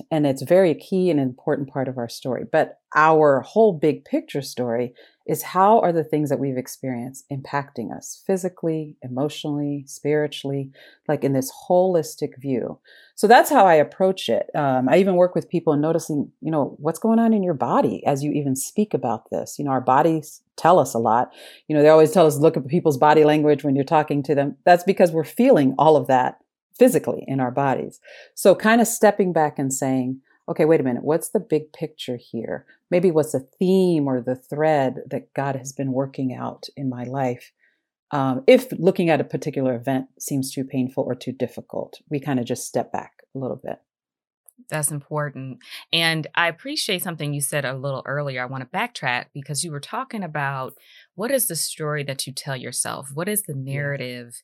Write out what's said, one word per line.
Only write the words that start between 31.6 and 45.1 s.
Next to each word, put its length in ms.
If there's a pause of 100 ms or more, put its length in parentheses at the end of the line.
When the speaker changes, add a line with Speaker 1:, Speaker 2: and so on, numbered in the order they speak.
Speaker 1:
picture 440
here? 480 (260)
Maybe 200
what's 200
the 160 (120)
theme 480
or 140
the 140
thread 760
that 240
God 220
has 180
been 200
working 400
out 340 (100)
in 120
my 160
life?" 460 (600)
Um, 360
if 260
looking 360
at 100
a 60
particular 500
event 320 (120)
seems 340
too 100
painful 400
or 120
too 160
difficult, 680 (100)
we 100
kinda 240
just 240
step 240
back 320 (100)
a 60
little 180
bit. 220 (920)
Speaker 2:
That's 200
important. 720 (340)